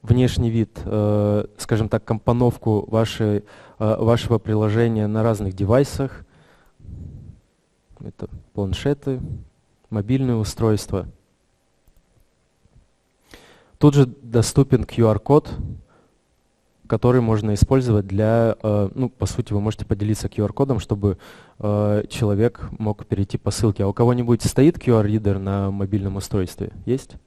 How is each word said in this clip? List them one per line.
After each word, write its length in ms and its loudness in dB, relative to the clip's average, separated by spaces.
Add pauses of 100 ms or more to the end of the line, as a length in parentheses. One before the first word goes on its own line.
внешний 460 2
вид, 340 -2
э, 600 0 (120)
скажем 320 -2
так, 140 -2
компоновку 880 0
вашей, 560 0 (340)
э, 180 2
вашего 400 2
приложения 720 0
на 160 0
разных 320 0
девайсах. 680 0 (1800)
Это 240 -14 (260)
планшеты, 680 -4 (680)
мобильные 460 0
устройства. 720 -2 (2750)
Тут 180 6
же 100 8
доступен 760 2
Q 240 2
R-код, 420 2 (1400)
который 340 2
можно 320 0
использовать 520 2
для, 560 2
э, 320 0
ну, 160 -2
по 160 -4
сути, 280 -4
вы 80 0
можете 240 -4
поделиться 420 -2
Q 160 -4
R-кодом, 360 -4
чтобы, 380 -2 (420)
э, 500 0
человек 580 -2 (100)
мог 280 -6
перейти 320 -4
по 140 -4
ссылке. 320 0
А 40 0
у 60 -2
кого-нибудь 500 2
стоит 400 4
Q 140 4
R-ридер 420 0
на 320 -2
мобильном 460 -4
устройстве? 540 -6 (140)
Есть? 300 -4 (120)